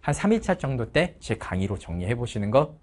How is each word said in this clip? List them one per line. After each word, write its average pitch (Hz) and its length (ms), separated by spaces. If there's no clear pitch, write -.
한 147 100
삼 202 200
일 226 80
차 190 160
정도 127 340
때 175 300
제 - 160
강의로 95 420
정리해보시는 104 720
거 151 320